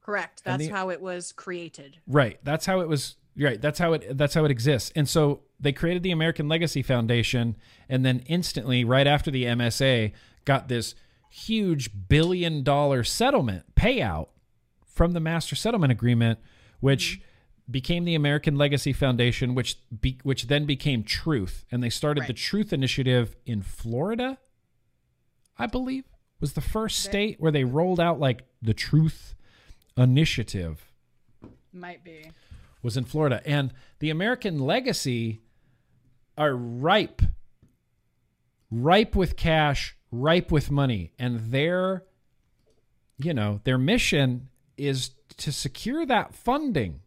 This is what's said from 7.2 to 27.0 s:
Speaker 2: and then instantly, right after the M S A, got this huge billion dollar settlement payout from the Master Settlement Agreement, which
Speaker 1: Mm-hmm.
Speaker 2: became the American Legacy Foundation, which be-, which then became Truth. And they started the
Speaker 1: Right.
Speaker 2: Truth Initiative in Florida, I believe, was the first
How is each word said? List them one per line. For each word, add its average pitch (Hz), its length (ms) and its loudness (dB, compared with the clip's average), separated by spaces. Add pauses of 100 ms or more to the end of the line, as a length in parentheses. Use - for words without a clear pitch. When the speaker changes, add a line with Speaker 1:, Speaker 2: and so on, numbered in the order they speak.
Speaker 2:
and 131 160 2
then 127 220 2
instantly, 131 560 0
right 131 240 4
after 147 240 2
the 127 160 -2
M 120 140 0
S 117 200 0
A, 120 320 2 (320)
got 135 220 0
this 120 260 -4 (360)
huge 180 600 -2 (200)
billion 165 540 2
dollar 139 400 2
settlement 175 720 0
payout 143 520 0 (580)
from 175 280 0
the 170 60 -2
Master 160 360 -2
Settlement 202 360 2
Agreement, 117 460 2 (420)
which - 400 0
Speaker 1:
Mm-hmm. - 520 -20
Speaker 2:
became 175 340 -2
the 170 80 0
American 147 440 2
Legacy 143 360 2
Foundation, 123 600 2
which 123 220 -4 (240)
be-, 131 220 -2
which 131 240 -2
then 147 180 2
became 139 380 0
Truth. - 680 -4
And 123 100 -2
they 120 80 -2
started 147 360 -2
the 131 80 -6
Speaker 1:
Right. - 20 -6
Speaker 2:
Truth 208 380 -4
Initiative 127 640 2 (100)
in 110 180 -4
Florida, 220 720 -4 (1200)
I 240 100 -4
believe, 262 360 -4 (380)
was 147 120 -4
the 151 80 -4
first - 440 -2